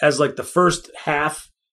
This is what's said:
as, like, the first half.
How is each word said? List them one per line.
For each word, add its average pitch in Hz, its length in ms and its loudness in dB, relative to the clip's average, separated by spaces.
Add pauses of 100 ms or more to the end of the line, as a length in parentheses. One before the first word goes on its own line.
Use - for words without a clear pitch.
as, 143 180 2
like, 139 160 0
the - 60 -8
first - 480 0 (140)
half. 151 460 -4 (240)